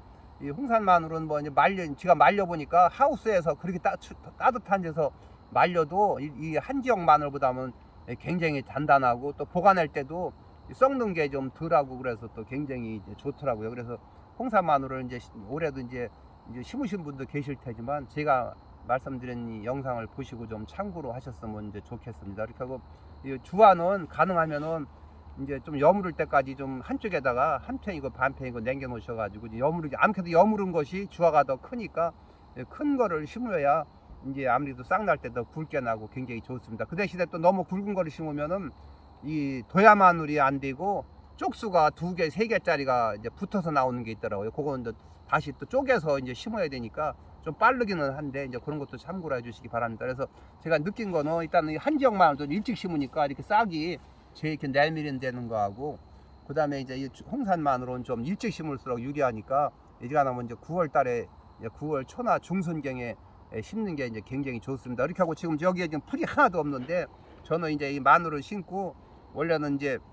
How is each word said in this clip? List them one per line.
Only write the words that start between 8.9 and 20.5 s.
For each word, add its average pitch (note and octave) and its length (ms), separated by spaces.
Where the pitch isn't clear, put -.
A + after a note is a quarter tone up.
또 C#3+ 120
보관할 F3 420
때도 D3+ 460
썩는 B3+ 400
게 D3+ 160
좀 C3+ 220
덜하고 D3 460
그래서 A#2 380
또 A2+ 80
굉장히 B2+ 540
이제 G2 180
좋더라고요. A#2+ 540
그래서 A#2+ 280
홍산 G#3+ 280
마늘을 C3+ 400
이제 B2 140
시-, - 120
올해도 C#3+ 320
이제, A#2+ 300
이제 A#2+ 120
심으신 G3+ 420
분도 C3+ 200
계실 C#3+ 300
테지만 B2 540
제가 C3+ 460
말씀드린 B2 640
이 G#2+ 160
영상을 B2+ 420
보시고 B2 400
좀 G#2+ 180